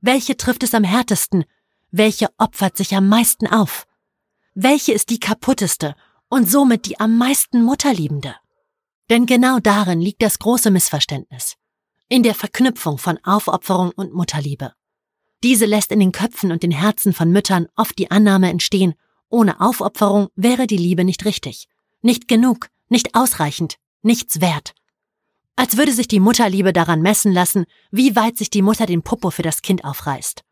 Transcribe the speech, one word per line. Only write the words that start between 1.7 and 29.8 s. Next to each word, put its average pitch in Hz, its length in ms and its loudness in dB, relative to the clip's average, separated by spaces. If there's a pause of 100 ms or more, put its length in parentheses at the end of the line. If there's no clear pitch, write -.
Welche 214 440 0
opfert - 400 -2
sich 196 200 -2
am 196 120 2
meisten 220 380 2
auf? - 400 -2 (680)
Welche 254 380 2
ist - 180 -2
die 233 100 -2
kaputteste 196 760 -2 (340)
und 233 220 2
somit 254 360 2
die - 120 -12
am 220 180 2
meisten 247 460 0
Mutterliebende? 160 720 -2 (760)
Denn 240 160 2
genau 247 320 2
darin 202 420 2
liegt 202 220 -2
das 214 160 0
große 233 320 2
Missverständnis. - 880 -2 (520)
In 247 140 4
der 214 120 4
Verknüpfung 233 600 -2
von 165 280 -4
Aufopferung 185 680 0
und 190 240 -12
Mutterliebe. 147 580 -6 (720)
Diese 233 240 2
lässt 208 240 0
in 208 80 0
den 185 140 4
Köpfen 190 400 -4
und 165 100 -4
den 175 80 0
Herzen 185 420 0
von 170 200 0
Müttern 185 420 0
oft - 240 -4
die - 140 -4
Annahme 196 380 4
entstehen, 180 440 0 (340)
ohne 220 320 2
Aufopferung 202 760 0
wäre 247 320 0
die 214 80 -2
Liebe 175 280 0
nicht 185 200 -2
richtig, - 420 -6 (360)
nicht 240 260 0
genug, 240 400 2 (200)
nicht 240 280 0
ausreichend, 165 600 -2 (260)
nichts 226 380 0
wert. 160 340 -2 (840)
Als 247 200 -2
würde 294 160 2
sich 233 140 -2
die 208 140 2
Mutterliebe 196 520 2
daran 165 300 0
messen 202 300 2
lassen, 180 320 0 (260)
wie 247 240 2
weit 226 240 0
sich 214 120 -6
die 202 120 0
Mutter 214 240 2
den 175 160 -2
Popo - 280 -4
für - 120 -8
das 160 200 -4
Kind 185 220 -2